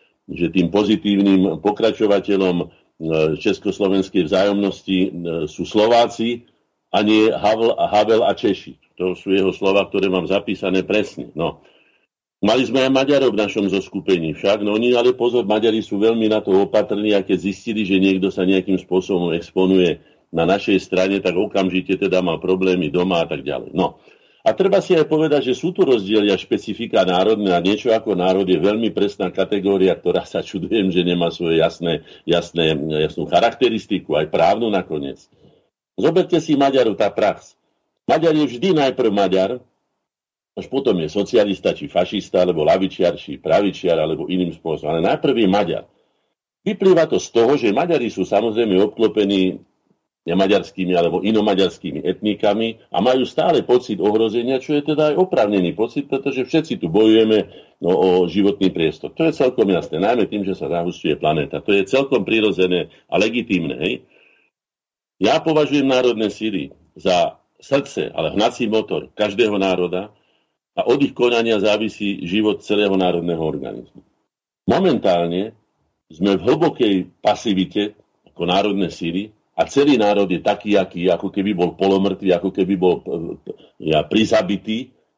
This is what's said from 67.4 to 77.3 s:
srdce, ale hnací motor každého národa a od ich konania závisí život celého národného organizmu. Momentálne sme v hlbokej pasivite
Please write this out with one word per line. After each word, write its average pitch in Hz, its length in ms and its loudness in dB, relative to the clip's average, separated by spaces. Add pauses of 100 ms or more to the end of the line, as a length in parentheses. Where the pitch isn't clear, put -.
srdce, - 560 -4
ale 80 240 -4
hnací 113 320 -2
motor 104 480 -4
každého 104 400 0
národa 92 560 -2 (600)
a - 160 -2
od 143 160 2
ich 131 80 -2
konania 117 480 0
závisí 104 640 -2
život 104 400 -2
celého 101 320 0
národného 85 480 -2
organizmu. 65 560 -8 (640)
Momentálne 101 880 0 (560)
sme 90 320 0
v 82 80 -10
hlbokej 143 460 2 (260)
pasivite 104 720 -2 (400)